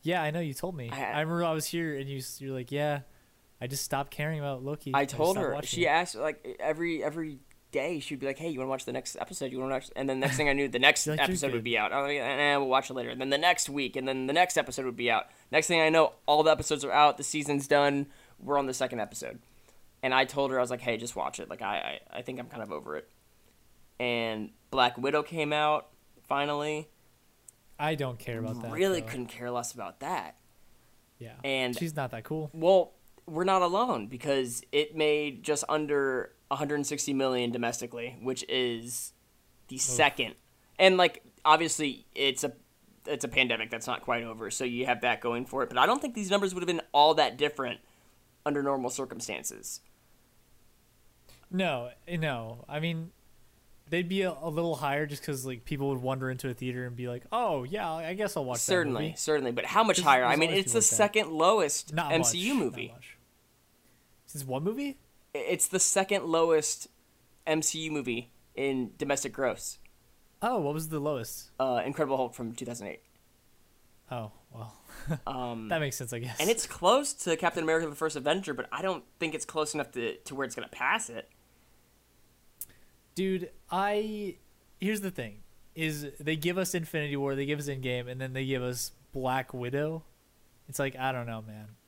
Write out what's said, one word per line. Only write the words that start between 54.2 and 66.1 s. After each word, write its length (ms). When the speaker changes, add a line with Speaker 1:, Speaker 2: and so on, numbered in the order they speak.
Speaker 1:
a, 180
a 100
little 260
higher 300
just 180
'cause, 220
like, 200
people 240
would 120
wander 280
into 200
a 40
theater 320
and 100
be 120
like, 240
"Oh, 320
yeah, 280
I 220
guess 240
I'll 80
watch 140
Speaker 2:
Certainly, 420
Speaker 1:
that 80
movie." 80
Speaker 2:
certainly. 340
But 140
how 180
much 140
Speaker 1:
'Cause 80
Speaker 2:
higher? 160
Speaker 1:
there's 120
Speaker 2:
I 60
mean, 100
Speaker 1:
always 160
Speaker 2:
it's 80
the 60
Speaker 1:
people 60
like 40
that. 60
Speaker 2:
second 160
lowest 560
Speaker 1:
Not 200
Speaker 2:
M 100
C 160
U 140
Speaker 1:
much, 100
not 80
Speaker 2:
movie. 220
Speaker 1:
much. 240
Since 180
what 180
movie? 360
Speaker 2:
I-, 60
it's 280
the 120
second 460